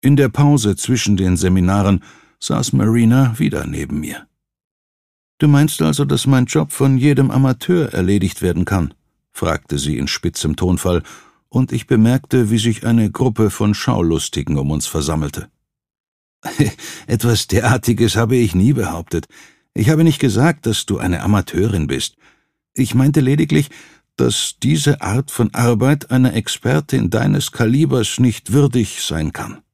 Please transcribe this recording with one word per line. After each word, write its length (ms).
In 120
der 140
Pause 460
zwischen 400
den 220
Seminaren 640
saß 340
Marina 640
wieder 300
neben 320
mir. 260
„Du 100
meinst 340
also, 240
dass 200
mein 200
Job 260
von 260
jedem 320
Amateur 640
erledigt 480
werden 240
kann?“, 300
fragte 460
sie 200
in 100
spitzem 480
Tonfall, 480
und 220
ich 140
bemerkte, 640
wie 80
sich 280
eine 260
Gruppe 400
von 220
Schaulustigen 840
um 140
uns 160
versammelte. 600
<laughs> 140
„Etwas 400
derartiges 680
habe 200
ich 200
nie 180
behauptet. 540
Ich 160
habe 140
nicht 160
gesagt, 460
dass 200
du 120
eine 240
Amateurin 680
bist. 280
Ich 220
meinte 240
lediglich, 500
dass 460
diese 400
Art 280
von 240
Arbeit 560
einer 240
Expertin 760
deines 420
Kalibers 680
nicht 320
würdig 520
sein 280
kann. 300